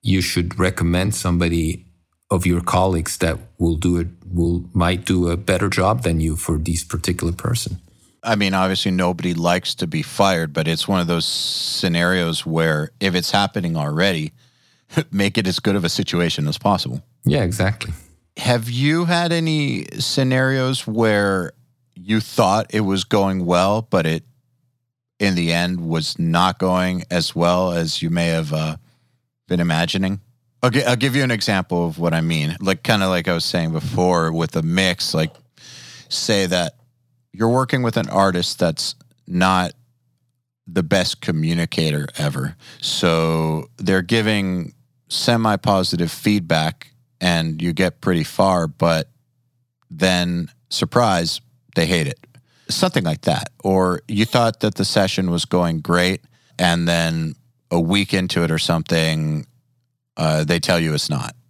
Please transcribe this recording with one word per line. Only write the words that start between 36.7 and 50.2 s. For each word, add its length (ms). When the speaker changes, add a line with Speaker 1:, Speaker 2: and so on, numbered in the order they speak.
Speaker 2:
you're 160
working 320
with 160
an 120
artist 500
that's 360
not 460
the 160
best 380
communicator 840
ever. 380
So 1000
they're 240
giving 720
semi-positive 1000
feedback 840
and 420
you 120
get 280
pretty 220
far, 440
but 420
then, 600